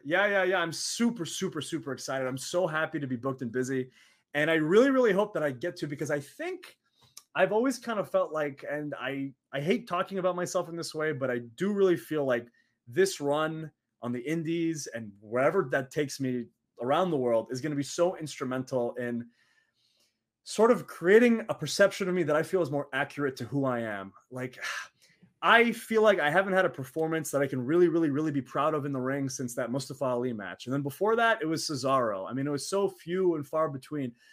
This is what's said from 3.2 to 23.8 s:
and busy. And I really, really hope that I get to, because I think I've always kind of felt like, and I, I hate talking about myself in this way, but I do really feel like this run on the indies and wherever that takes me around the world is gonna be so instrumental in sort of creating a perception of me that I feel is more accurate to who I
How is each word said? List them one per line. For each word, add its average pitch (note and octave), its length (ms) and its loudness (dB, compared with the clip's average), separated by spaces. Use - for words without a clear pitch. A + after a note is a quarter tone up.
and A#2 100 -6
busy. B2+ 380 -2
And D#3 160 2
I E3 40 4
really, G3 360 6
really B3 220 4
hope G#3 200 0
that D3+ 100 -2
I D3 80 0
get E3+ 260 -6
to, D#3+ 100 -6
because D3 240 -4
I D3 80 0
think F4 580 -10
I've F3+ 180 2
always B3 280 2
kind A3+ 200 -4
of D#3+ 120 -6
felt F3+ 200 0
like, D3 380 -4
and D3 300 -4
I, C#3 320 -6
I C#3 100 -4
hate A3+ 260 0
talking F#3 320 -2
about F3+ 160 0
myself F3 340 -2
in E3 60 -10
this E3+ 180 -8
way, D#3 180 -2
but C3 200 -2
I B2 80 -2
do G3+ 180 -2
really F#3+ 240 4
feel D3+ 280 -2
like A#2+ 220 0
this F3 320 2
run D#3 520 -2
on A#2+ 100 -4
the A#2+ 80 -4
indies D#3+ 760 -2
and A2 160 -10
wherever C3+ 500 2
that C#3 200 -2
takes D3+ 280 -4
me B2+ 260 -2
around D#3+ 300 2
the D3+ 60 0
world A#2 340 2
is B2+ 100 -6
gonna D3+ 140 -4
be C#3+ 80 0
so F3 340 0
instrumental C3 800 -4
in A#2+ 320 -6
sort A3+ 260 4
of E3+ 160 2
creating A3+ 600 6
a D3 40 -2
perception G3 540 2
of F3+ 80 0
me F3+ 80 2
that D3 120 2
I D#3+ 60 4
feel F3+ 200 0
is C#3+ 100 0
more C#3 220 -2
accurate C#3 440 -2
to B2 80 -6
who C3+ 200 -2
I B2 160 0